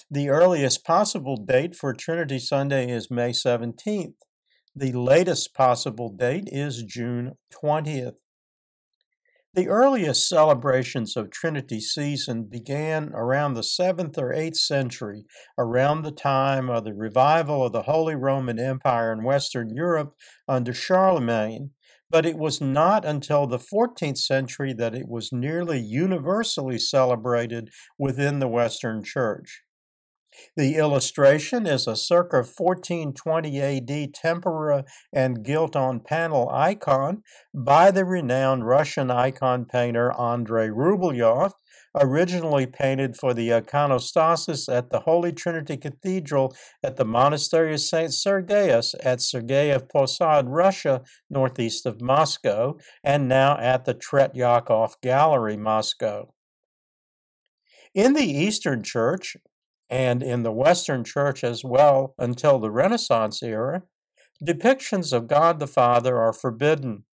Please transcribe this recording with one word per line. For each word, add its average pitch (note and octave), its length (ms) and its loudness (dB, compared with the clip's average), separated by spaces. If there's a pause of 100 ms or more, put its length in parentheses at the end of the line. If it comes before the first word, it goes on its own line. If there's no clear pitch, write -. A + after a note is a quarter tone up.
the C#3+ 200 -2
earliest D3+ 560 2
possible E3 520 0
date C3 380 0
for C3+ 180 -6
Trinity D3+ 460 -6
Sunday C#3 500 -2
is A#2 220 -6
May A#2+ 220 -2
seventeenth. B2 840 -4 (640)
The C3+ 160 -4
latest C#3 600 2
possible A#2+ 640 0
date C3+ 300 -2
is C3+ 380 -8
June A#2+ 480 -6 (180)
twentieth. D3 640 -4 (1400)
The F#3 120 0
earliest G#3+ 640 2
celebrations C3 880 2
of G#2+ 140 -4
Trinity C3+ 500 -6
season C3 680 -6
began D3 640 -6
around C3 400 -2
the A#2 100 -6
seventh F3+ 520 -2
or C3+ 160 -4
eighth D#3+ 260 -4
century, B2 640 -4 (340)
around C3+ 440 0
the D3+ 100 -8
time C3+ 560 0
of A#2 160 -2
the A2 100 -8
revival C3+ 720 2
of A2+ 80 -2
the A2+ 120 -2
Holy D#3+ 300 0
Roman C3 460 -2
Empire B2+ 500 0
in A2 140 -6
Western B2+ 500 -2
Europe D#3 380 -2 (340)
under B2+ 280 -2
Charlemagne, C#3 960 2 (380)
but D#3+ 180 4
it E3 100 -2
was D#3 240 -4
not D#3 460 2
until D3 420 0
the A#2+ 100 -4
fourteenth G3+ 600 -2
century C3+ 560 -2
that A2+ 200 -4
it C3 140 -10
was A#2 240 -8
nearly D3+ 480 -4
universally C#3+ 1000 -2
celebrated A#2+ 920 0 (280)
within C#3 400 -2
the C3 100 0
Western A2+ 540 -2
Church. - 600 -6 (920)
The D3 200 2
illustration D3+ 880 4
is C#3+ 220 0
a A2+ 80 -4
circa F3 480 2
fourteen F3 680 -4
twenty D#3 480 -4
A C#3 200 -2
D C#3+ 260 -6
tempera D#3 800 -2 (280)
and B2+ 300 0
gilt D#3 320 -2
on C3 260 0
panel D#3 520 0
icon D3+ 720 0 (300)
by C#3+ 380 6
the F#3+ 140 2
renowned C3+ 600 0
Russian C#3 460 2
icon B2 540 0
painter A#2+ 480 0
Andrei A#2 560 -2
Rublev, C3+ 840 2 (460)
originally D3+ 680 2
painted C3+ 500 -2
for B2+ 180 0
the A#2 140 -2
iconostasis C#3+ 1200 0
at B2 180 -2
the A2+ 100 0
Holy E3+ 320 2
Trinity D#3+ 440 -6
Cathedral C#3+ 800 -4 (300)
at C3 120 -6
the B2 100 0
Monastery D3 640 2
of D3 80 -2
Saint D#3+ 340 -2
Sergius F#3+ 880 2
at B2+ 160 0
Sergeyev C3+ 720 0
Posad, D3 560 2
Russia, D3 560 2 (260)
northeast B2+ 560 -2
of A2 180 -6
Moscow, C3 720 2 (260)
and C#3+ 240 2
now C3+ 320 4
at B2+ 280 0
the C3 80 -2
Tretyakov A#2+ 1080 2
Gallery, B2+ 540 2
Moscow. G#2+ 760 -2 (1600)
In A#3 200 6
the C#4 180 2
Eastern C#3+ 540 0
Church, C3 520 -2 (540)
and B2 320 0
in B2 200 -2
the A2+ 100 -2
Western C#3 500 2
Church C#3 400 -2
as A#2+ 220 -4
well C3+ 540 4
until B2+ 400 2
the A2 120 -2
Renaissance A#2+ 720 0
era, B2+ 420 -4 (640)
depictions F#3+ 680 0
of A#2 120 0
God D#3 320 4
the D3 80 -4
Father B2 520 2
are A2+ 160 2
forbidden. B2+ 680 -2 (160)